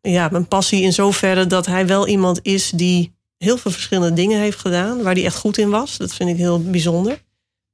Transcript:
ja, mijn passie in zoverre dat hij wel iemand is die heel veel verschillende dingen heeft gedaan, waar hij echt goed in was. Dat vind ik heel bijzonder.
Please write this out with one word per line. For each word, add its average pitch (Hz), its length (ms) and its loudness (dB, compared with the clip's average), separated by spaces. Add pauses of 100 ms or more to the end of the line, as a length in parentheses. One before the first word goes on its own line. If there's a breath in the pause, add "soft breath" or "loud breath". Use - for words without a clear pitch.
ja, 175 300 0
mijn 175 160 -2
passie 196 340 0
in 185 100 2
zoverre 190 540 2
dat 180 200 0
hij 185 200 0
wel 196 200 2
iemand 185 360 2
is 196 280 -2
die 175 420 0 (240)
heel 226 220 0
veel 214 120 -6
verschillende 175 460 -2
dingen 208 240 2
heeft 208 180 -2
gedaan, 196 440 -2
waar 185 120 0
hij 180 100 -2
echt 180 120 -4
goed 208 220 -2
in 208 120 2
was. 226 260 -2
Dat 185 180 -8
vind 180 160 -2
ik 170 60 0
heel 175 260 0
bijzonder. 180 600 0 (520)